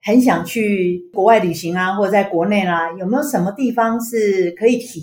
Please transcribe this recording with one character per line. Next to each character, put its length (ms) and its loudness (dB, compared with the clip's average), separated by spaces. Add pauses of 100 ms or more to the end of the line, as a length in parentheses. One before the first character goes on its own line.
很 160 4
想 240 2
去 680 -2
国 120 0
外 160 6
旅 120 0
行 240 -6
啊， 180 -2
或 100 0
者 80 -2
在 100 4
国 240 0
内 180 0
啦， 320 -2
有 80 -10
没 120 0
有 80 0
什 160 -4
么 100 0
地 220 -2
方 280 0
是 520 0
可 160 0
以 80 4
体 260 -10